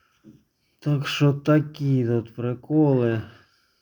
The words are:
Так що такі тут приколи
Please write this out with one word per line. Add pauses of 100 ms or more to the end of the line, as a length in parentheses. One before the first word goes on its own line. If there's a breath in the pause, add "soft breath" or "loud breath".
(800 soft breath)
Так
що
такі
тут
приколи (580 loud breath)